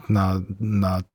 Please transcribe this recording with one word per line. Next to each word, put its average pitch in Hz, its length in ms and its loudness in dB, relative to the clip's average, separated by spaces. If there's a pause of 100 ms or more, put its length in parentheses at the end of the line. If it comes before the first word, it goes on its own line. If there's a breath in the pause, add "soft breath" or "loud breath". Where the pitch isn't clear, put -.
na, 95 360 2 (140)
na 98 460 0 (140)